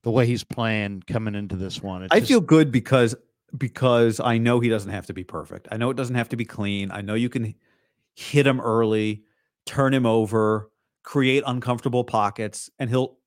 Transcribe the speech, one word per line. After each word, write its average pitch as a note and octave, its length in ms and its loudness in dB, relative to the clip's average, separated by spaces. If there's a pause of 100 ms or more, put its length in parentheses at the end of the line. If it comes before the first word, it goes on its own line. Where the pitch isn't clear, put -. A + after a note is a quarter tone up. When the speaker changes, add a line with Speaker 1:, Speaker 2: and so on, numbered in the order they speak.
Speaker 1:
the A#2 80 -2
way A#2 160 4
he's A#2+ 160 -2
playing G#2+ 640 -6
coming A2 300 -6
into G2+ 180 -8
this F#2 260 -8
one? F#2 220 -10
It's F#2 100 -2
Speaker 2:
I G3+ 60 6
Speaker 1:
just - 100 2
Speaker 2:
feel A#3+ 120 6
good D#3 320 6
because, A#2+ 420 4 (420)
because A#2+ 640 2
I A#2 180 0
know A#2+ 220 2
he A#2 100 0
doesn't G2+ 220 -2
have G2 160 -10
to F2 80 -12
be F#2 80 -10
perfect. - 480 -14
I A2 60 -6
know A#2+ 140 -2
it B2+ 60 -6
doesn't B2 200 -4
have A#2 140 0
to B2 60 -4
be A#2 80 -6
clean. G2+ 460 -6
I G2+ 120 -10
know G#2 120 -6
you A#2+ 140 0
can A2+ 260 -6 (600)
hit C#3 340 2
him B2+ 120 2
early, A2 600 0 (420)
turn C3+ 300 0
him B2+ 120 2
over, A2 680 2 (320)
create C3+ 420 0
uncomfortable B2 560 -2
pockets, G#2+ 640 -4 (120)
and A#2+ 100 -2
he'll B2+ 360 -2